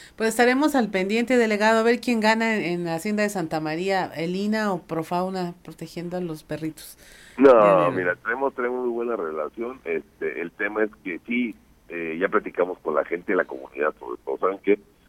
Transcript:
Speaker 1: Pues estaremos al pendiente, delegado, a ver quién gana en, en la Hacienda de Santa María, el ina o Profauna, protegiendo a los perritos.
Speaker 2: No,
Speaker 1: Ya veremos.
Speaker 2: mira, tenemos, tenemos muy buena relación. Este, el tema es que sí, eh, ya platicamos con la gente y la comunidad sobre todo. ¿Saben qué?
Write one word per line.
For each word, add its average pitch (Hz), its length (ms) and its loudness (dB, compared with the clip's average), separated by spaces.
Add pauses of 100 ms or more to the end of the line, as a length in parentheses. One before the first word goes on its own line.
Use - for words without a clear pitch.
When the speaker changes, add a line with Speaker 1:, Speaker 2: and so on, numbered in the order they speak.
(160)
Speaker 1:
Pues 220 140 0
estaremos 254 460 4
al 220 140 2
pendiente, 220 460 0
delegado, 220 440 4
a - 20 0
ver 240 180 2
quién 240 200 0
gana 220 360 2
en, 196 80 0
en 175 200 -2
la 165 120 -2
Hacienda 208 260 -2
de 208 60 2
Santa 170 320 -4
María, 170 460 -2 (100)
el 170 200 -4
ina 214 360 0
o 180 100 -4
Profauna, 180 720 -4 (100)
protegiendo 170 520 -10
a 180 40 -4
los 160 240 -8
perritos. 156 540 -10 (400)
Speaker 2:
No, 135 120 10
Speaker 1:
Ya 113 120 10
veremos. 92 340 6
Speaker 2:
mira, 90 200 0
tenemos, 127 380 -4
tenemos 123 320 -4
muy 120 80 -2
buena 117 220 -4
relación. 87 680 -8
Este, 80 560 -6
el 82 120 -8
tema 107 320 -2
es 107 60 -4 (120)
que 90 240 -8
sí, 120 280 -4 (340)
eh, 82 320 -6
ya 95 80 0
platicamos 90 520 -2
con 78 140 -4
la 69 100 0
gente 87 280 -6
y 92 40 2
la 80 80 2
comunidad 67 540 -6
sobre 60 260 -12
todo. 67 140 -6
¿Saben 95 240 -2
qué? 104 160 2 (300)